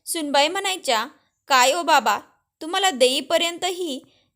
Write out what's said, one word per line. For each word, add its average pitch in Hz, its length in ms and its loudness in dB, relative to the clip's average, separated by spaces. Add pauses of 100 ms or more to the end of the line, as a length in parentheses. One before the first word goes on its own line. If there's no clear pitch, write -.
सुनबाई 294 420 0
म्हणायच्या, 349 580 -4 (420)
"काय 262 240 4
ओ 349 100 -2
बाबा, 254 360 2 (420)
तुम्हाला 381 300 -2
देईपर्यंतही 330 1080 -2 (360)